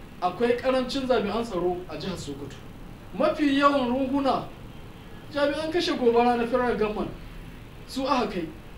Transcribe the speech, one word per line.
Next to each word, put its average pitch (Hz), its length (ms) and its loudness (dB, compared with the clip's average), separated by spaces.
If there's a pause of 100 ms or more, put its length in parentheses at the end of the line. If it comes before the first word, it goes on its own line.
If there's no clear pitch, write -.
(220)
akwai 240 360 2
ƙarancin 262 500 0
jami'an 214 360 2
tsaro 180 340 0 (120)
a 156 80 -8
jihar 185 200 -6
Sokoto. 143 380 -10 (600)
Mafi 294 420 4
yawan 285 300 6
runhuna 254 580 2 (840)
jami'an 294 400 0
kashe 339 260 2
gobara 240 400 6
na 233 80 2
federal 240 300 2
government 214 360 0 (760)
su 269 200 -4
aka 247 200 2
kai. 170 200 -4 (300)